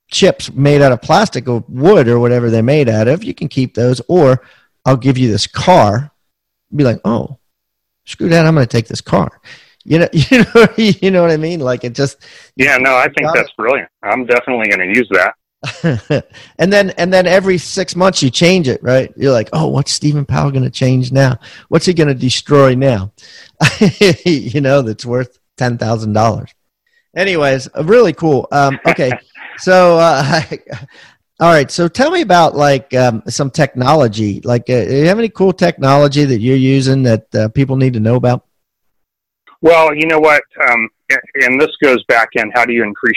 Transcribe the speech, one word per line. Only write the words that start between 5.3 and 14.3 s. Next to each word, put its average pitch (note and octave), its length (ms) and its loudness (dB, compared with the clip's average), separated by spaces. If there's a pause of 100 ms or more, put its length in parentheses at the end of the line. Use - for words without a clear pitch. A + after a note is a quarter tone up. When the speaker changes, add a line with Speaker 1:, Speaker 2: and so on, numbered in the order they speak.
Speaker 1:
this G2 160 -4
car. C3+ 640 0 (640)
Be D3 80 0
like, A#2 200 0
"Oh, - 360 -6 (640)
screw - 240 -6
that, E3 160 4
I'm D#3+ 80 2
gonna C3+ 140 2
take A#2 200 -2
this - 140 -12
car." - 400 -4 (420)
You D#3+ 160 0
know, F3 100 0
<laughs> - 40 -10
you G3+ 300 2
know, A3+ 240 4 (100)
you G3 340 0
know F#3 120 2
what E3+ 80 2
I D#3 60 0
mean? D#3+ 220 -6
Like, B2+ 240 -4
it A#2+ 120 -10
just - 280 -6 (320)
Speaker 2:
Yeah, C3+ 220 2
no, C3 180 0
I B2+ 100 2
think D3+ 220 -4
Speaker 1:
got E3 80 -2
Speaker 2:
that's A2 140 -2
Speaker 1:
it. - 80 -20
Speaker 2:
brilliant. A2+ 320 -2 (140)
I'm A#2 220 -4
definitely A#2+ 440 -2